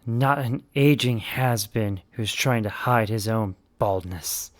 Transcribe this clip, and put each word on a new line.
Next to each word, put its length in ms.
Not 340
an 260
aging 440
has-been 800
who's 200
trying 320
to 60
hide 380
his 200
own 260
baldness. 800